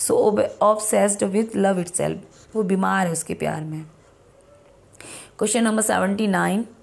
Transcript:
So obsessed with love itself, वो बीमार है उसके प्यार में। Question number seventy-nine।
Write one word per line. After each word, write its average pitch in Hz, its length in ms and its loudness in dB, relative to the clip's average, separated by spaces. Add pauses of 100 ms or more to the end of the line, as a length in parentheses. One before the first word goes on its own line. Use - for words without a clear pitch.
So 214 380 2 (240)
obsessed 208 600 2
with 208 340 -2
love 196 280 2
itself, 160 320 -4 (400)
वो 220 60 0
बीमार 190 440 0
है 170 60 -2
उसके 165 220 -6
प्यार 156 260 -4
में। 156 260 -10 (1600)
Question 226 280 2
number 220 200 0
seventy-nine। 190 760 0 (180)